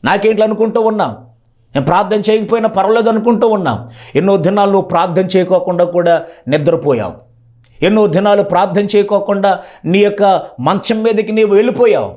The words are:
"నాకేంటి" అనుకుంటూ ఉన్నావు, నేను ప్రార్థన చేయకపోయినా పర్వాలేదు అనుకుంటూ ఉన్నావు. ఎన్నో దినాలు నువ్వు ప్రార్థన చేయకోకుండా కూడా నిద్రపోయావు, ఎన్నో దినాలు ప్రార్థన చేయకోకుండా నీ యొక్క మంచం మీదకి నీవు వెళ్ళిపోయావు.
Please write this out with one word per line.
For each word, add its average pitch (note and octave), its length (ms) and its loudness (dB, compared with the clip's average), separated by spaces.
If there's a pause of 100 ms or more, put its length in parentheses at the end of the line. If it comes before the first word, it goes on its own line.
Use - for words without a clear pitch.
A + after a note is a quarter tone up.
"నాకేంటి" G#3 360 0
అనుకుంటూ A3 400 0
ఉన్నావు, G3+ 500 -2 (440)
నేను C#3 100 -2
ప్రార్థన G3+ 460 0
చేయకపోయినా A3 360 0
పర్వాలేదు A3 420 0
అనుకుంటూ A3+ 380 0
ఉన్నావు. E3+ 320 -2 (380)
ఎన్నో F#3+ 200 2
దినాలు G3+ 340 0
నువ్వు F#3+ 160 0
ప్రార్థన F#3+ 500 0
చేయకోకుండా F3+ 460 0
కూడా E3+ 380 0 (260)
నిద్రపోయావు, B2+ 840 -2 (540)
ఎన్నో G#3 220 2
దినాలు G3+ 360 2
ప్రార్థన F#3+ 420 0 (100)
చేయకోకుండా G3+ 640 0 (260)
నీ F3 140 2
యొక్క G3+ 420 2 (180)
మంచం G3 440 -2
మీదకి A3 280 -2
నీవు G#3+ 240 2
వెళ్ళిపోయావు. G3+ 600 0